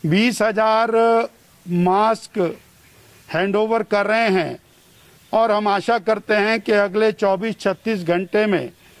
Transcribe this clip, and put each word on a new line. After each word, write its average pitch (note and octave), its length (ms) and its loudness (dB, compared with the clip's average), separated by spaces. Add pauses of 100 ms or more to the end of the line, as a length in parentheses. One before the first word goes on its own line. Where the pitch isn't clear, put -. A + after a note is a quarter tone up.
बीस G#3 360 2
हजार A3 480 2 (760)
मास्क F#3 880 0 (760)
हैंडओवर G#3 500 0
कर G3+ 240 -2
रहे A3 220 0
हैं D#3+ 300 -2 (760)
और A3 200 2
हम G#3 160 0
आशा G3+ 300 0
करते G#3+ 360 -2
हैं G#3+ 260 0
कि A3 120 -4
अगले G#3 400 2
चौबीस G3 480 -2
छत्तीस G3 420 -4
घंटे F#3 440 0
में D#3 260 -2 (280)